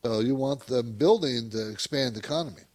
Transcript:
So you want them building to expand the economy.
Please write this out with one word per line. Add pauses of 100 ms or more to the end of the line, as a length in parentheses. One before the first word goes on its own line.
So
you
want
them
building
to
expand
the
economy. (140)